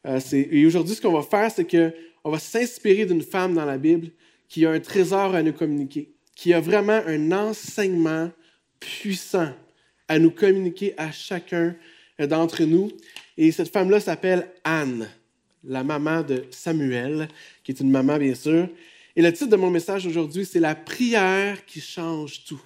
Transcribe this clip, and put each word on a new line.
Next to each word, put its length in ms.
Euh, 160
c'est, 300
et 140
aujourd'hui, 300
ce 60
qu'on 100
va 120
faire, 280
c'est 140
que 260
on 80
va 80
s'inspirer 680
d'une 160
femme 320
dans 120
la 120
Bible 320
qui 180
a 60
un 80
trésor 560
à 80
nous 100
communiquer, 600
qui 180
a 80
vraiment 440
un 260
enseignement 1000
puissant 720
à 120
nous 120
communiquer 680
à 140
chacun, 640
euh, 80
d'entre 360
nous. 280
Et 140
cette 180
femme-là 300
s'appelle 480
Anne, 460
la 200
maman 380
de 300
Samuel, 760
qui 80
est 80
une 100
maman, 280
bien 180
sûr. 340
Et 60
le 120
titre 160
de 60
mon 160
message 340
aujourd'hui, 400
c'est 140
La 160
prière 880
qui 160
change 640
tout. 200